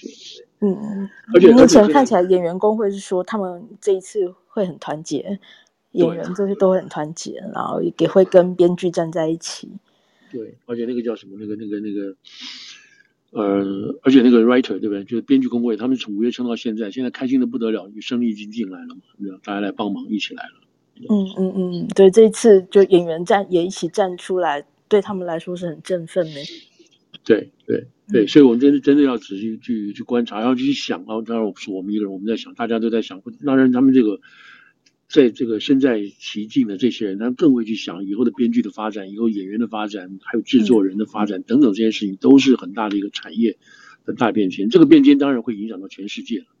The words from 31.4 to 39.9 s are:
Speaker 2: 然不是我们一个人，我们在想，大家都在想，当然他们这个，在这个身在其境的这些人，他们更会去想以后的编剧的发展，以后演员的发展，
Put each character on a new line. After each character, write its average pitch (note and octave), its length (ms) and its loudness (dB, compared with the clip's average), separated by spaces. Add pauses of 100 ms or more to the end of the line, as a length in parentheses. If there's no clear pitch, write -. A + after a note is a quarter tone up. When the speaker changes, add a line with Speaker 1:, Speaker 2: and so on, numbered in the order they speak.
Speaker 2:
然 G#2+ 80 -2
不 F#2+ 80 -12
是 - 140 -12
我 F#2+ 100 -8
们 G2+ 120 -6
一 G#2+ 40 -2
个 G#2 60 -4
人， G2 80 -6
我 F#2+ 60 -12
们 G2 100 -10
在 A2+ 80 -2
想， - 200 -12
大 A#2+ 120 -6
家 A#2 120 -2
都 A2+ 100 -2
在 A2 120 -2
想， F#2 200 -12 (240)
当 C3+ 120 2
然 C3 140 4
他 B2+ 100 0
们 C3+ 120 4
这 B2+ 100 6
个， G#2 160 -2 (880)
在 C3 220 4
这 A2+ 160 -8
个 A2+ 140 -4
身 C3+ 200 0
在 B2 220 0 (180)
其 G#2+ 280 -10
境 A#2+ 200 0
的 G2 100 -8
这 B2 120 0
些 A2 180 -6
人， G2 120 -6
他 A2+ 60 -6
们 B2 100 -4
更 D3 180 4
会 A#2+ 100 0
去 G#2+ 120 -6
想 F#2+ 300 -10
以 G2+ 100 -6
后 A#2+ 100 0
的 A2+ 60 0
编 A#2 200 -2
剧 A#2 100 0
的 G#2 100 -4
发 G#2+ 180 -8
展， G2 220 -12
以 G2+ 60 -16
后 A2+ 120 -2
演 G2+ 160 -6
员 G2+ 140 -8
的 A#2 80 -4
发 G#2+ 200 -8
展， F#2+ 340 -14